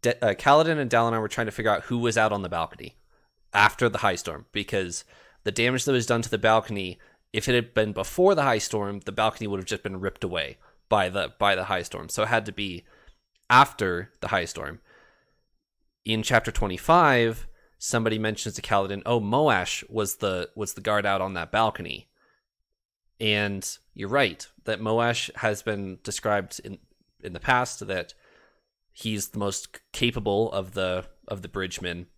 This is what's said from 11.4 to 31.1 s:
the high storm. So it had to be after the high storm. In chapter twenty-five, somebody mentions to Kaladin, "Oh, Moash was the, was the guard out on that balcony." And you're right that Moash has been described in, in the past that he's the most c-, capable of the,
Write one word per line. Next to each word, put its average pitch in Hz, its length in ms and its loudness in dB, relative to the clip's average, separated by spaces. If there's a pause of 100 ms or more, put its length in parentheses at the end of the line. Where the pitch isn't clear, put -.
the 92 100 -4
high 92 160 -2
storm. - 280 -10
So - 120 -4
it 107 80 0
had 113 160 2
to 104 60 -8
be 92 340 -8 (640)
after 104 680 4
the - 80 -6
high 92 180 0
storm. 73 340 -10 (1300)
In 110 160 0
chapter 113 300 2
twenty-five, 117 960 4 (320)
somebody 110 400 -2
mentions 107 360 -4
to - 60 -10
Kaladin, 98 440 0
"Oh, 120 160 2
Moash 110 680 0
was 107 280 -4
the, 92 380 -2
was 107 180 -8
the 101 80 -12
guard 104 240 0
out 98 160 2
on 95 140 -4
that 82 160 -6
balcony." 101 580 -2 (1120)
And 104 440 0 (280)
you're 98 160 -10
right 117 360 0 (200)
that 107 160 -4
Moash 117 560 0
has 107 240 -2
been 98 420 -6
described 101 640 -2
in, 98 120 -12 (460)
in 90 80 -8
the 85 80 -10
past 123 480 0
that 90 260 -6 (760)
he's 107 380 -6
the 107 100 -10
most - 360 -6
c-, - 60 -20 (120)
capable 110 580 0
of 95 220 -6
the, 92 320 -4 (220)